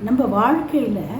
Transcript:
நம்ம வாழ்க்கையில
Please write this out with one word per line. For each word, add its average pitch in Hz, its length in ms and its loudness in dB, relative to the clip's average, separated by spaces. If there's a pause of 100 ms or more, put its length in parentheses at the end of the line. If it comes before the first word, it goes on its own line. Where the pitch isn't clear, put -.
நம்ம 254 220 2
வாழ்க்கையில 226 760 0 (200)